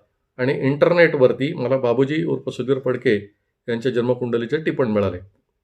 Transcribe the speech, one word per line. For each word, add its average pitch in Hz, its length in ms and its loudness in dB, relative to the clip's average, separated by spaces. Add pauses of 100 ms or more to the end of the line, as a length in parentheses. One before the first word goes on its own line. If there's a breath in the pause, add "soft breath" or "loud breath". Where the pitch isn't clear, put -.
(380)
आणि 127 140 0
इंटरनेटवरती 147 1000 2
मला 127 220 -2
बाबूजी 135 480 0
उर्फ 139 300 -6
सुधीर 127 300 -2
फडके 123 500 -2 (340)
यांच्या 117 240 -2
जन्मकुंडलीचे 120 640 -2
टिपण 151 320 -2
मिळाले. 101 300 -2 (460)